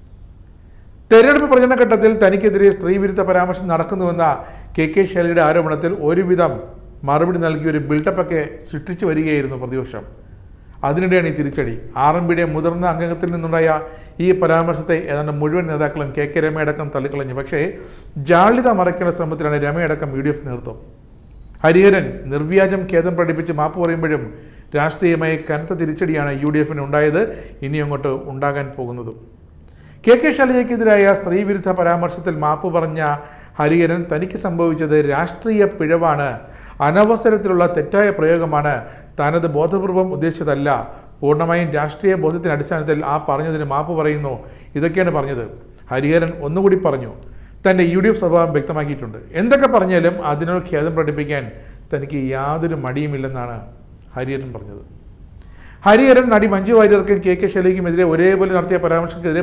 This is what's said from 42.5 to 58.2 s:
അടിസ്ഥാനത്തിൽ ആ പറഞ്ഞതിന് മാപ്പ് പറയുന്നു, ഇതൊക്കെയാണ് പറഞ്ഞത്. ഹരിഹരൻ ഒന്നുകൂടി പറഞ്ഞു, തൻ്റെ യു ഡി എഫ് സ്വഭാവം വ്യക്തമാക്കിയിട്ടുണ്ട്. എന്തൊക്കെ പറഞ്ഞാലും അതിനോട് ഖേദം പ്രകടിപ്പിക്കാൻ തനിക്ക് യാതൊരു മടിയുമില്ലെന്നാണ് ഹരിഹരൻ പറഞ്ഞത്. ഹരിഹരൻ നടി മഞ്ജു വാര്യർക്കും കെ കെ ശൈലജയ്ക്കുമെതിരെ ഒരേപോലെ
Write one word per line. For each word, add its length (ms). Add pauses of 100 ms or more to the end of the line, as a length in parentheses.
അടിസ്ഥാനത്തിൽ 460 (100)
ആ 40 (120)
പറഞ്ഞതിന് 440
മാപ്പ് 280
പറയുന്നു, 320 (460)
ഇതൊക്കെയാണ് 400
പറഞ്ഞത്. 260 (460)
ഹരിഹരൻ 420 (140)
ഒന്നുകൂടി 400
പറഞ്ഞു, 260 (540)
തൻ്റെ 180 (100)
യു 100
ഡി 80
എഫ് 100
സ്വഭാവം 340
വ്യക്തമാക്കിയിട്ടുണ്ട്. 600 (220)
എന്തൊക്കെ 340
പറഞ്ഞാലും 400 (160)
അതിനോട് 400
ഖേദം 260
പ്രകടിപ്പിക്കാൻ 480 (480)
തനിക്ക് 280 (160)
യാതൊരു 400 (100)
മടിയുമില്ലെന്നാണ് 720 (560)
ഹരിഹരൻ 400
പറഞ്ഞത്. 260 (1040)
ഹരിഹരൻ 460
നടി 200
മഞ്ജു 260
വാര്യർക്കും 480
കെ 140
കെ 120
ശൈലജയ്ക്കുമെതിരെ 600
ഒരേപോലെ 440